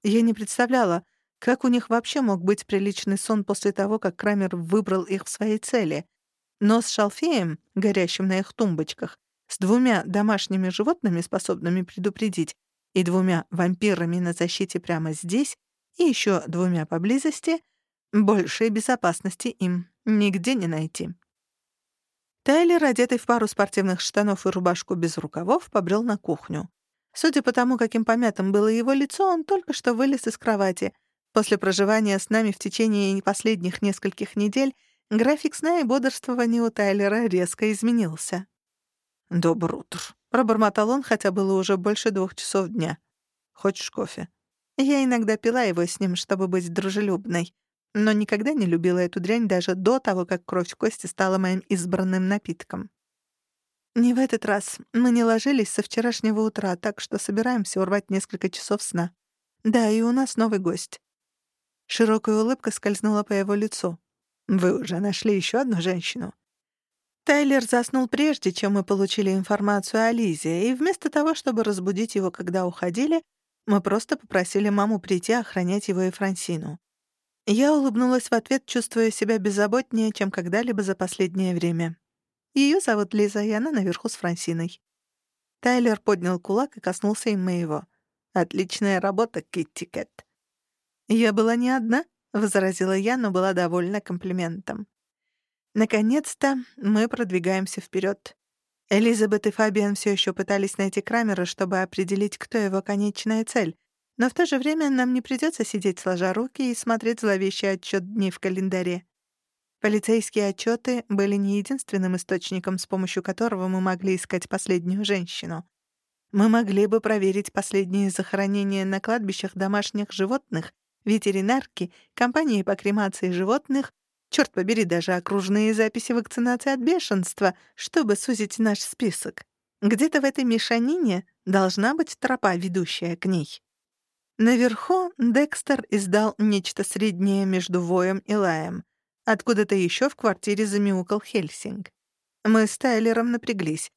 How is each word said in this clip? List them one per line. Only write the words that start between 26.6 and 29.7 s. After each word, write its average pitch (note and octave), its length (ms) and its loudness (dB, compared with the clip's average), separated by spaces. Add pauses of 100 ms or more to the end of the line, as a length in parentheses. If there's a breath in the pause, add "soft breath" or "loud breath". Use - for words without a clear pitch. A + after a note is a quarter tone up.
Судя D4+ 300 2
по B3 100 2
тому, B3 240 2
каким A3+ 280 0
помятым A3 460 2
было G#3 180 4
его A#3 240 2
лицо, C#4 360 2
он E4+ 160 0
только F#4+ 280 -2